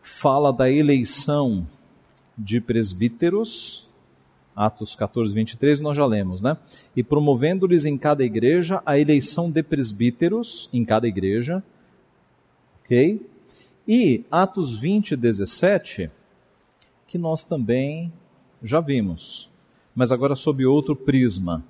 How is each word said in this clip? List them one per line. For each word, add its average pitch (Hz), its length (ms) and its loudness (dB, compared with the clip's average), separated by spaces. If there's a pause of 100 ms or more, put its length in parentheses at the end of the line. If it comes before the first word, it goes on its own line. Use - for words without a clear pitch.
fala 143 500 2
da 131 200 2
eleição 139 960 0 (720)
de 110 260 -4
presbíteros, 117 1300 -2 (680)
Atos 107 400 -4
quatorze, 107 380 -2
vinte 110 180 -2
e 113 60 -16
três 143 200 2
nós 147 160 -4
já 143 120 2
lemos, 98 340 -2
né? 139 160 -2 (400)
"E 127 60 0
promovendo-lhes 147 800 2
em 147 140 -2
cada 143 260 0
igreja 147 600 2
a 143 120 2
eleição 151 520 2
de 156 120 0
presbíteros", 135 1080 -2
em 120 100 2
cada 113 240 2
igreja, 113 560 -2 (1200)
ok? 156 380 2 (640)
E 214 440 2
Atos 170 480 0
vinte, 185 360 0
dezessete, 117 960 0 (960)
que - 120 -8
nós 160 260 -4
também 143 680 -4 (540)
já 120 140 0
vimos, 120 720 -4 (420)
mas 123 200 0
agora 135 240 0
sob 135 280 -2
outro 147 300 2
prisma. 95 760 0